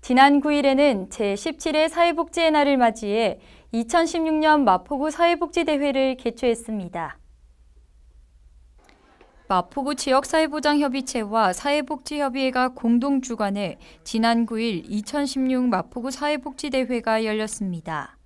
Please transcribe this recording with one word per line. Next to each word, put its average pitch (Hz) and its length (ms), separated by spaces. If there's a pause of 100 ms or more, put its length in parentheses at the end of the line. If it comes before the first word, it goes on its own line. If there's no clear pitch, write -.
지난 269 380
구일에는 277 680
제십칠회 302 760
사회복지의 330 640
날을 285 260
맞이해 220 600 (320)
이천십육 320 640
년 302 300
마포구 247 440
사회복지 339 540
대회를 269 540
개최했습니다. 220 1000 (2250)
마포구 254 480
지역사회보장협의체와 269 1600
사회복지협의회가 269 1200
공동 254 460
주관해 208 580 (240)
지난 233 420
구일 220 420
이천십육 262 800
마포구 240 420
사회복지대회가 262 1120
열렸습니다. 190 880 (100)